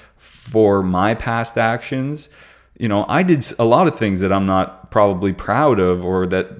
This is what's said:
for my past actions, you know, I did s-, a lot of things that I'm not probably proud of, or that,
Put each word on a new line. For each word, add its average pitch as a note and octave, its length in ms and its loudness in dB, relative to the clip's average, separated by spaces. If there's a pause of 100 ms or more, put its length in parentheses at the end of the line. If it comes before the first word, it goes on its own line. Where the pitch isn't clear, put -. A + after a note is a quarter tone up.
(160)
for G2+ 680 0
my F#2 320 0
past A#2 440 -6
actions, C3 720 -4 (500)
you A#2 100 -4
know, G2+ 200 0
I F2+ 140 0
did C#3+ 160 4
s-, - 200 -6
a A#2 60 2
lot C3 220 4
of D3+ 120 0
things G2 220 -2
that F#2+ 120 0
I'm G2 140 0
not F#2+ 440 -2
probably G2+ 440 2
proud B2+ 440 0
of, F2+ 260 2
or F#2 240 0
that, F#2 200 -2 (120)